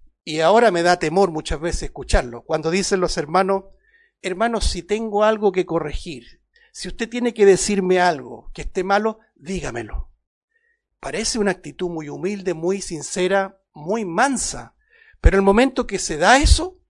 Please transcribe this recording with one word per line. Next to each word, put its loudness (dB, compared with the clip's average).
y -6
ahora 6
me 0
da 4
temor 2
muchas -6
veces -4
escucharlo. -4
Cuando -2
dicen 0
los -2
hermanos, 0
"Hermanos, -2
si -2
tengo -2
algo 2
que -2
corregir, -8
si -14
usted -8
tiene -4
que 6
decirme 4
algo -2
que -12
esté -6
malo, 0
dígamelo". -8
Parece -6
una 0
actitud -8
muy -8
humilde, -6
muy -4
sincera, -4
muy -6
mansa. -4
Pero 6
el 4
momento 4
que -6
se -6
da 6
eso, 2